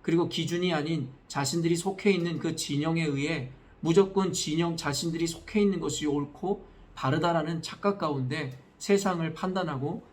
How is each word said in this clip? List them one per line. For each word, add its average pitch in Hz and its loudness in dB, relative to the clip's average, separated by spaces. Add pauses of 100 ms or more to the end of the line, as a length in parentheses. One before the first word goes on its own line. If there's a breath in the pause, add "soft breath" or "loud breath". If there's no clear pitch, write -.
그리고 165 2
기준이 175 0
아닌 147 -2 (160)
자신들이 165 0
속해 190 0
있는 170 2
그 156 -2
진영에 160 0
의해 143 -2 (300 loud breath)
무조건 190 4
진영, 165 0
자신들이 165 -2
속해 - -2
있는 190 4
것이 151 -2
옳고 147 -2 (280 loud breath)
바르다라는 160 0
착각 - -2
가운데 143 -2 (200)
세상을 180 0
판단하고 165 -4 (100)